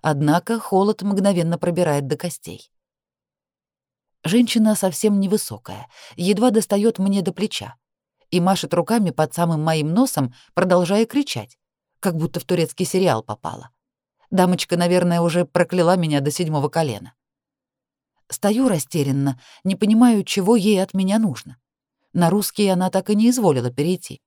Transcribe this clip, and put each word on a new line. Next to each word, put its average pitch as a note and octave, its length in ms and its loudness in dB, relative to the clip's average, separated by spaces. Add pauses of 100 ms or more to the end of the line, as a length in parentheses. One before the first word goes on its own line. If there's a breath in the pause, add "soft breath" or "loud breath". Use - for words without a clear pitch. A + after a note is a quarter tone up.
Однако D#3 580 0
холод G3+ 420 0
мгновенно F#3 560 0
пробирает D#3+ 500 -2
до C#3+ 100 -4
костей. - 520 -14 (1600)
Женщина A3 500 2
совсем G3+ 460 0
невысокая, C#3 680 -6 (300 loud breath)
едва G#3+ 320 2
достает G#3 500 0
мне G3 220 0
до F3+ 100 -4
плеча, - 440 -6 (560)
и F3+ 100 2
машет F3+ 320 0
руками F3 380 0
под D#3 220 -2
самым E3 300 0
моим D#3+ 300 0
носом, D#3 400 0 (200 soft breath)
продолжая F3+ 520 2
кричать, A3+ 520 -6 (440)
как E3+ 160 -2
будто E3 240 -4
в - 20 -16
турецкий E3+ 420 -2
сериал E3+ 380 0
попала. - 460 -12 (600)
Дамочка, F3+ 460 0
наверное, F3 460 0
уже E3+ 240 0
прокляла F3 500 0
меня D#3 240 0
до C#3+ 120 -2
седьмого D#3 360 -2
колена. A#2+ 460 -4 (1120)
Стою A3 400 0
растерянно, C#3 720 -2 (240 loud breath)
не F#3+ 140 -2
понимаю, A3 480 4
чего G3+ 320 2
ей F#3+ 260 2
от F#3+ 100 -8
меня F#3+ 240 0
нужно. C3+ 400 -4 (540)
На E3+ 180 2
русский G3+ 380 0
она F#3 220 0
так F#3+ 200 -2
и G#3 60 2
не A3 140 4
изволила D3+ 420 0
перейти. D#3 560 -4